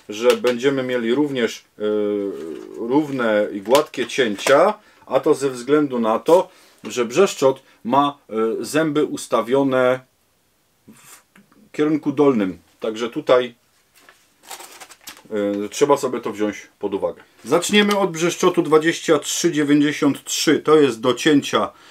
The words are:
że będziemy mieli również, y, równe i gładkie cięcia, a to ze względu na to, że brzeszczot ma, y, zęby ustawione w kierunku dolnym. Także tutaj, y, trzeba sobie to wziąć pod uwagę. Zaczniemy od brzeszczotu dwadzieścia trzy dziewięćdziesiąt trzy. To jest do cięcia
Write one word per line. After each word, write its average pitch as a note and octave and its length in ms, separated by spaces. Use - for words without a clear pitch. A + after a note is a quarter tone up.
że A2+ 280
będziemy B2 460
mieli B2 320
również, C#3 420
y, - 260
równe A#2 760
i G2+ 80
gładkie B2 460
cięcia, C#3 680
a C3 140
to D3+ 140
ze C#3 160
względu B2+ 500
na A2+ 200
to, E3 300
że A#2 220
brzeszczot C3+ 580
ma, C#3 340
y, A#2 40
zęby D3 400
ustawione B2+ 960
w - 340
kierunku D3+ 400
dolnym. A#2+ 460
Także A2+ 300
tutaj, B2+ 460
y, G2+ 40
trzeba C#3+ 280
sobie B2 240
to A2 100
wziąć G#2 360
pod G2 140
uwagę. - 300
Zaczniemy G3+ 560
od F#3+ 120
brzeszczotu E3+ 500
dwadzieścia D#3 580
trzy - 320
dziewięćdziesiąt D3 720
trzy. - 360
To D3+ 160
jest B2+ 260
do B2+ 120
cięcia B2 560